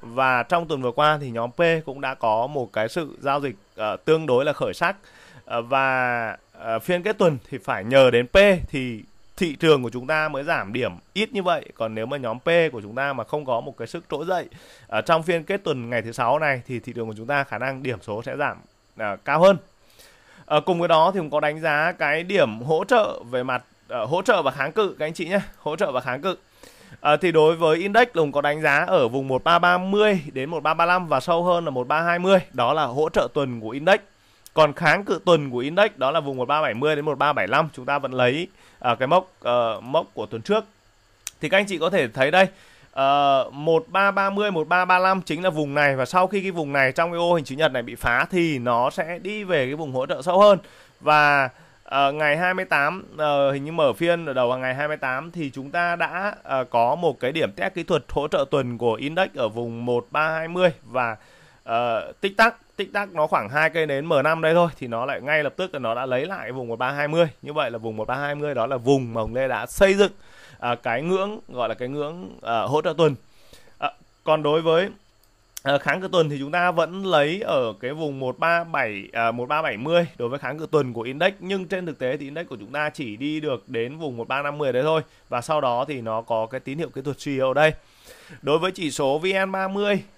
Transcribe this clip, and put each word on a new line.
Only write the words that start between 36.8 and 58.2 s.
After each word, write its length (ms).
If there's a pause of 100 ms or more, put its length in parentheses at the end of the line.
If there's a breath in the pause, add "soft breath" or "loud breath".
đến 100
một 120
ba 160
bảy 140
lăm, 260
chúng 120
ta 140
vẫn 120
lấy, 360 (320 soft breath)
ờ, 160
cái 120
mốc, 320
ờ, 440
mốc 300
của 120
tuần 160
trước. 240 (760)
Thì 80
các 80
anh 80
chị 120
có 120
thể 180
thấy 240
đây, 160 (440 loud breath)
ờ, 600
một 340
ba 240
ba 180
mươi, 220
một 160
ba 180
ba 140
lăm 220
chính 220
là 60
vùng 240
này. 220
Và 100
sau 220
khi 140
cái 100
vùng 220
này 180
trong 200
cái 60
ô 160
hình 120
chữ 100
nhật 160
này 120
bị 120
phá 360
thì 280
nó 300
sẽ 300
đi 240
về 220
cái 100
vùng 180
hỗ 120
trợ 160
sâu 180
hơn. 200 (400 loud breath)
Và, 500 (340 soft breath)
ờ, 280
ngày 260
hai 160
mươi 120
tám, 380 (140)
ờ, 340
hình 140
như 60
mở 220
phiên 320
ở 80
đầu 240
ngày 180
hai 120
mươi 100
tám 340
thì 220
chúng 180
ta 240
đã, 480
ờ, 200
có 320
một 240
cái 120
điểm 200
test 220
kỹ 100
thuật 260
hỗ 180